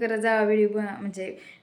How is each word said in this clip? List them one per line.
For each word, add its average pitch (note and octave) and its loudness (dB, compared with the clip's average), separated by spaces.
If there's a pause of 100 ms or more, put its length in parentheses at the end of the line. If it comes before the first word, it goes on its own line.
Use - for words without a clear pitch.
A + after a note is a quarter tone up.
करत A3+ -2
जावा A3 2
व्हिडिओ G#3 4
ब-, G#3 -4
म्हणजे G3 -8 (260)